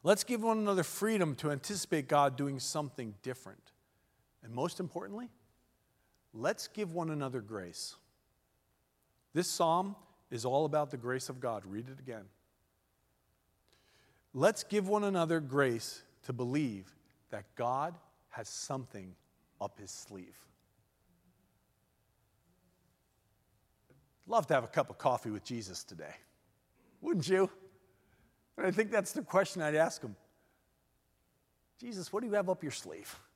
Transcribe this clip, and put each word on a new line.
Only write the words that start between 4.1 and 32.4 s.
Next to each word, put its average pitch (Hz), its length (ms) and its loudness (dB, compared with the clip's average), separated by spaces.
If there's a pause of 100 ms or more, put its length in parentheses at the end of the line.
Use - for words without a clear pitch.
And 113 120 -14
most 147 260 -2
importantly, 202 500 -8 (1000)
let's 135 380 -2
give 190 240 -4
one 165 160 -2
another 135 320 -4
grace. 98 560 -10 (1400)
This 175 160 0
psalm 180 480 2 (320)
is 117 160 -6
all 135 180 4
about 147 280 0
the 139 60 -8
grace 123 300 -4
of 131 140 -10
God. 113 240 -4
Read 107 240 -8
it 135 100 -16
again. 113 300 -14 (2000)
Let's 165 300 4
give 202 240 0
one 208 160 2
another 165 380 2
grace 131 640 0 (180)
to - 100 -10
believe 123 640 -2 (360)
that 101 240 -12
God 139 440 -2 (300)
has 113 180 -10
something 104 680 -10 (440)
up 101 200 -8
his 98 120 -16
sleeve. - 480 -16 (3750)
Love 208 220 4
to 160 60 6
have 127 100 6
a 113 40 -6
cup - 220 2
of - 80 -14
coffee 120 320 2
with 104 140 -6
Jesus 101 400 -8
today. 78 320 -14 (840)
Wouldn't 233 260 0
you? 185 240 4 (1040)
And 214 100 0
I 185 40 4
think 214 200 2
that's 202 220 0
the 269 80 -4
question 185 400 2
I'd 151 140 2
ask 160 260 4
him. 107 140 -10 (1600)
"Jesus, 220 340 -10
what 202 80 -2
do 240 80 -4
you 208 60 -2
have 190 160 2